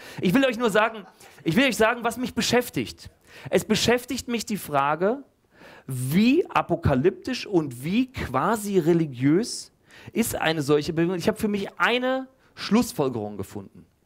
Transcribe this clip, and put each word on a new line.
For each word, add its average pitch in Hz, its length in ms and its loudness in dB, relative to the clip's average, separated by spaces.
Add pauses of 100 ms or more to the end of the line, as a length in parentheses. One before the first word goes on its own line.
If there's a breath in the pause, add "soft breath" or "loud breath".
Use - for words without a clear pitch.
(220 loud breath)
Ich 175 120 2
will 269 120 4
euch 240 120 0
nur 240 120 0
sagen, 214 360 0 (380 loud breath)
ich 160 140 0
will 269 100 6
euch 233 80 0
sagen, 226 280 2
was 233 140 -2
mich 254 160 -6
beschäftigt. - 760 -2 (400 loud breath)
Es 185 160 2
beschäftigt 240 640 0
mich 233 160 -4
die 208 120 -4
Frage, 160 680 0 (680 loud breath)
wie 180 560 4
apokalyptisch 160 1000 0
und 143 360 0
wie 220 280 0
quasi 196 640 -2
religiös 160 920 0 (420 loud breath)
ist - 220 0
eine 160 260 0
solche 147 320 0
Bewegung. 170 220 0
Ich 170 120 -4
habe 208 120 0
für 214 80 -2
mich 202 320 -4
eine 254 480 0 (260 soft breath)
Schlussfolgerung 127 840 -2
gefunden. 98 500 -14 (180)